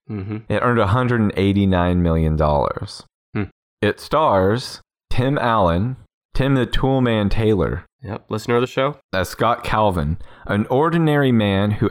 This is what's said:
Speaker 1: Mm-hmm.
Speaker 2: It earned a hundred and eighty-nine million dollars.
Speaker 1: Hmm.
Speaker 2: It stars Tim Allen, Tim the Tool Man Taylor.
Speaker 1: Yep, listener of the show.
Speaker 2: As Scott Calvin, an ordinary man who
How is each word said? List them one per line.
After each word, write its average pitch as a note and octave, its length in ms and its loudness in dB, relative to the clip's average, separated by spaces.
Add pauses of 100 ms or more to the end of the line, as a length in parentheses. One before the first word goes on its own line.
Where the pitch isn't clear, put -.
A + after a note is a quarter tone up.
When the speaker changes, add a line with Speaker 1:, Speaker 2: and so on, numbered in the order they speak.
Speaker 1:
Mm-hmm. G#2+ 420 -8
Speaker 2:
It G#2 100 0
earned A#2+ 180 2
a G#2 80 2
hundred A#2+ 340 0
and G#2 160 0
eighty-nine F#2 680 2
million D#2+ 320 2
dollars. D2 680 -2 (300)
Speaker 1:
Hmm. G#2+ 100 -4 (380)
Speaker 2:
It G#2 200 0
stars A#2 800 0 (280)
Tim C3+ 280 0
Allen, A2 580 0 (380)
Tim C3+ 220 2
the B2+ 100 2
Tool C3+ 340 0
Man A2 300 2
Taylor. G2 560 0 (180)
Speaker 1:
Yep, G2 260 -12
listener A2 260 -2
of A#2+ 60 2
the B2+ 60 0
show. C#3 300 -4 (160)
Speaker 2:
As F#2 160 -4
Scott A#2 340 -2
Calvin, F2+ 540 0 (280)
an G#2+ 220 -2
ordinary D3 640 2
man G#2 400 2
who G#2 200 -2